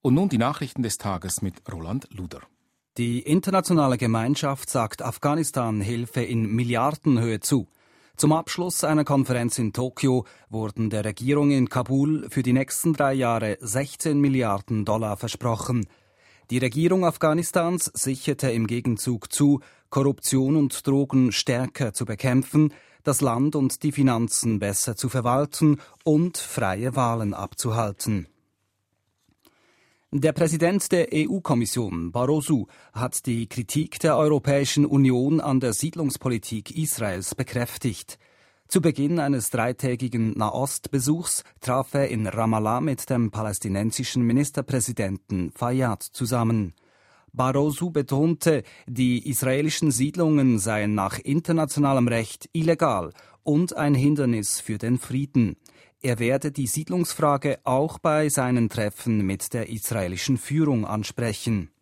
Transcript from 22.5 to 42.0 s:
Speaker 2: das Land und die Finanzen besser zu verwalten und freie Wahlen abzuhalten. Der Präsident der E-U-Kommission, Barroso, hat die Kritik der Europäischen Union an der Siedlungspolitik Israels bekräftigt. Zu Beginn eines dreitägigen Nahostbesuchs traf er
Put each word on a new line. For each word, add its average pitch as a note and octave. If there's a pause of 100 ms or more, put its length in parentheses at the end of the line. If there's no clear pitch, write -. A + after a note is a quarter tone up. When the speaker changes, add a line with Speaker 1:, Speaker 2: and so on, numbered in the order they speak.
Speaker 2:
das C#3
Land C3+
und C3+
die D3+
Finanzen A#2
besser G2+
zu -
verwalten C3+ (240)
und E3
freie A2
Wahlen A#2
abzuhalten. G#2 (1800)
Der D3
Präsident E3+
der F3
E-U-Kommission, A#2
Barroso, C3+ (240)
hat -
die A#2
Kritik -
der D3+
Europäischen C#3+
Union C#3
an C3+
der A#2+
Siedlungspolitik B2+
Israels G#2+
bekräftigt. - (480)
Zu F#3+
Beginn D3+
eines C#3
dreitägigen A#2+
Nahostbesuchs C#3 (180)
traf C3
er C#3